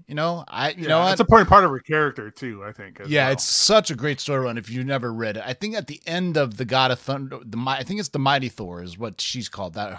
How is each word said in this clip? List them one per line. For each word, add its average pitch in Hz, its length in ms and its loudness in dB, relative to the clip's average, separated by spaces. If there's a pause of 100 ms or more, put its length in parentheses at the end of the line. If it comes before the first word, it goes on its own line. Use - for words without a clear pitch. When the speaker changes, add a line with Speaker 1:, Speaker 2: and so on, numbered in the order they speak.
Speaker 1:
you - 60 -14
know? 165 340 -4
I, 135 220 -4
you 170 140 -8
Speaker 2:
Yeah, 156 60 -2
Speaker 1:
know 160 100 6
what? 185 140 4
Speaker 2:
it's 185 80 4
a - 20 4
important 208 260 8
part 196 140 10
of 165 80 4
her 131 80 -4
character 143 500 -2
too, 104 340 -10
I 107 80 -12
think, 95 280 -18
as 101 100 -10
Speaker 1:
Yeah, 147 160 4
Speaker 2:
well. 135 80 2
Speaker 1:
it's 135 120 -2
such - 440 4
a 151 60 -4
great 135 240 -4
story 135 260 -2
run 117 140 -4
if 104 100 -10
you 123 140 -6
never 131 280 -4
read 110 260 -4
it. 107 60 -8
I 123 100 -6
think 208 220 -8
at 196 120 -6
the - 180 -14
end 175 320 -2
of 123 200 0
the 127 80 -4
God 131 260 2
of 123 80 -2
Thunder, 135 440 -8
the 110 140 -12
Mi-, 127 140 -2
I 135 100 -4
think 190 180 -6
it's 196 100 -8
the 147 100 -4
Mighty 135 280 2
Thor 87 360 -10
is 87 120 -14
what 107 240 -10
she's - 300 -8
called, 92 240 -8
that 104 260 -8